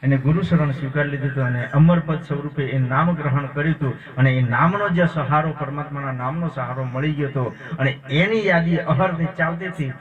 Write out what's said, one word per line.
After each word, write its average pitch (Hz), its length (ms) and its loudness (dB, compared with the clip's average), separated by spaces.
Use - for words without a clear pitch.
એને 135 120 4
ગુરુ 165 220 4
શરણ 151 320 4
સ્વીકારી 143 340 -2
લીધું 135 180 -2
હતું 135 180 0
અને 123 120 -2
અમરપદ 160 420 6
સ્વરૂપે 143 340 -4
એ - 40 2
નામ 135 380 2
ગ્રહણ 139 340 -2
કર્યું 151 240 0
હતું. 131 160 -2
અને 135 120 6
એ - 20 4
નામનો 185 440 2
જે 175 180 4
સહારો, 151 460 0
પરમાત્માના 143 600 -6
નામનો 156 360 -4
સહારો 123 280 -6
મળી 135 340 -2
ગયો 143 120 0
હતો 131 120 -2
અને 127 120 2
એની 214 280 2
યાદી 170 300 2
અહરને 165 320 2
ચાલતીથી 170 600 -4